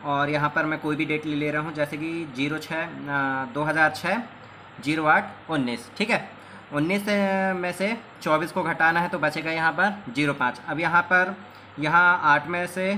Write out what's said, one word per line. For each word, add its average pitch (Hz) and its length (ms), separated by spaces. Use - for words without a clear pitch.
और 143 240
यहाँ 147 200
पर 160 160
मैं 156 140
कोई 151 160
भी 151 100
date 151 200
ले 147 100
ले 147 160
रहा 151 100
हूँ, 160 120
जैसे 147 240
कि 165 280
ज़ीरो 143 220
छः, 156 180
अ, 139 720
दो 143 180
हज़ार 156 280
छः 202 300
ज़ीरो 156 240
आठ 170 440
उन्नीस, 123 480
ठीक 214 120
है। 202 200
उन्नीस 190 340
में 180 180
से 202 220
चौबीस 156 300
को 190 120
घटाना 165 360
है 175 100
तो 175 100
बचेगा 151 320
यहाँ 160 220
पर 196 360
ज़ीरो 143 240
पाँच। 127 340
अब 156 120
यहाँ 170 240
पर, 185 320
यहाँ 175 460
आठ 147 220
में 175 200
से 185 300